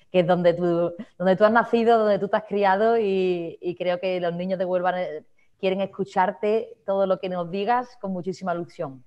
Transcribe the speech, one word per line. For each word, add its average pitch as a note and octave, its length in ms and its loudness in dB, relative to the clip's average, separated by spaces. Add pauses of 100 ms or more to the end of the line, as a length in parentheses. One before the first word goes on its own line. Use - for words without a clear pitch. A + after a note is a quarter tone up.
(100)
que F3+ 100 4
es E3+ 60 2
donde F3 280 4
tú, E3+ 380 0 (260)
donde F#3 180 2
tú G#3 80 4
has G#3+ 80 6
nacido, A3+ 460 4
donde G#3 200 2
tú F3+ 80 -2
te G3 100 0
has G#3 120 -2
criado G3+ 500 2
y, F#3 640 -2
y F3 160 -6
creo F3+ 240 -2
que F#3 180 -2
los F3 160 -2
niños F3+ 240 -4
de F#3+ 60 -2
Huelva, F3+ 360 -2
eh, D3+ 220 -8 (380)
quieren F#3+ 200 0
escucharte G#3 1040 -2
todo G3 220 0
lo F#3 140 -2
que F#3+ 80 -6
nos F3+ 200 -6
digas G3+ 520 -4
con G3 100 -8
muchísima F#3 440 -6
ilusión. D#3+ 520 -10